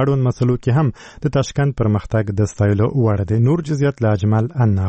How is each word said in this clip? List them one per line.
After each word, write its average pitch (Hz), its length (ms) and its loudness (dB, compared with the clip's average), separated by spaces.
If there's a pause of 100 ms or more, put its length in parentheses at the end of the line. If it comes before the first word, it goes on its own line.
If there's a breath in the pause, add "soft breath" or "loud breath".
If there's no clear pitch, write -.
اړوند 139 260 0
مسلو 123 300 0
کې 123 220 -2
هم 151 80 2 (360 loud breath)
د 143 140 -2
تاشکند 143 420 -2
پرمختګ 104 640 0
د 101 100 0
ستایلو 104 380 0 (160)
وړ 101 240 0
دی. 110 180 0
نور 165 220 0
جزئیات 143 340 -2
له 107 160 2
اجمل 110 320 0 (140)
ان 104 100 2 (140)